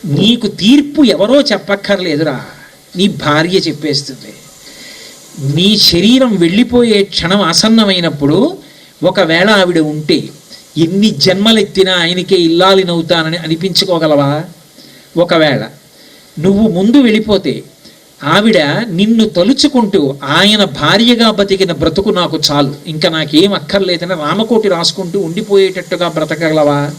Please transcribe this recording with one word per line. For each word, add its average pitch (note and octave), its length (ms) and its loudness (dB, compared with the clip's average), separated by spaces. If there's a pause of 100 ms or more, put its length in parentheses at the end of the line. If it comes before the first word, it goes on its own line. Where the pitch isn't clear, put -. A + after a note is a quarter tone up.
నీకు G3 420 0
తీర్పు C#4+ 560 2
ఎవరో A3 380 2
చెప్పక్కర్లేదురా, F#3 1040 -4 (500)
నీ F#3+ 120 2
భార్య D3+ 500 0
చెప్పేస్తుంది. C#3 760 -6 (1200)
నీ G3+ 220 2
శరీరం A3+ 580 2
వెళ్ళిపోయే G#3+ 680 2
క్షణం G3 380 -2
ఆసన్నమైనప్పుడు F3+ 1160 0 (460)
ఒకవేళ F3 460 2
ఆవిడ F3+ 300 2
ఉంటే, D3+ 500 -2 (480)
ఎన్ని F#3+ 320 2
జన్మలెత్తినా F#3+ 880 0
ఆయనకే F3+ 400 -2
ఇల్లాలినవుతానని F3 1000 0
అనిపించుకోగలవా? D#3+ 1040 -2 (760)
ఒకవేళ D#3 460 0 (760)
నువ్వు G3 300 2
ముందు G3 280 2
వెళ్ళిపోతే G#3+ 680 0 (600)
ఆవిడ G#3 340 2 (320)
నిన్ను G#3+ 400 2
తలుచుకుంటూ, F#3 960 0
ఆయన G3 400 2
భార్యగా G#3+ 680 2
బతికిన F#3+ 400 0
బ్రతుకు E3+ 380 -2
నాకు E3 300 -2 (120)
చాలు, C#3+ 240 0 (120)
ఇంకా D#3+ 220 -2
నాకేం D#3+ 440 0
అక్కర్లేదని F3+ 600 -4
రామకోటి G#3 540 -2
రాసుకుంటూ F3 520 -2
ఉండిపోయేటట్టుగా F#3 880 -2
బ్రతకగలవా? D3+ 920 -2